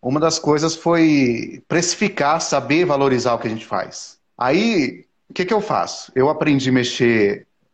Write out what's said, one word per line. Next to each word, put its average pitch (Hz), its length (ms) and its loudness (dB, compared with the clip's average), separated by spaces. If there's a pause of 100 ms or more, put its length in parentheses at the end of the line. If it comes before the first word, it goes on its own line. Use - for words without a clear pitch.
Uma 135 200 -2
das 160 180 0
coisas 151 380 0
foi 151 920 2
precificar, 165 760 -2
saber 143 420 0
valorizar 131 500 2
o 117 40 -2
que 120 100 -6
a - 20 -2
gente 110 160 -8
faz. - 520 -10 (180)
Aí, 143 680 0 (240)
o - 40 -20
que 180 120 -2
que 185 80 -4
eu 208 80 0
faço? - 520 -4
Eu 131 140 4
aprendi 147 400 0
a 127 40 2
mexer, 120 720 2 (280)